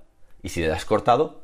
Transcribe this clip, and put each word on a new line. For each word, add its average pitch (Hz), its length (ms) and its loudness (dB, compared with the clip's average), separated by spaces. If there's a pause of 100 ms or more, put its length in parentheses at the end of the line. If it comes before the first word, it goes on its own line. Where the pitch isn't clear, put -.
(420)
y 90 80 -10
si 87 100 -6
le 80 80 0
das 78 160 -2
cortado 123 600 2